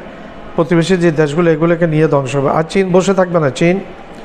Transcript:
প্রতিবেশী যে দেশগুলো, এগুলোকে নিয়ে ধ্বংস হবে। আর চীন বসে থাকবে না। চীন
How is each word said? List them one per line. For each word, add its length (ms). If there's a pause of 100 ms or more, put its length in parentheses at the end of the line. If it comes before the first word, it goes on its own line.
(560)
প্রতিবেশী 400
যে 140
দেশগুলো, 400
এগুলোকে 360
নিয়ে 220
ধ্বংস 280
হবে। 140
আর 120
চীন 300
বসে 220
থাকবে 260
না। 100
চীন 300 (440)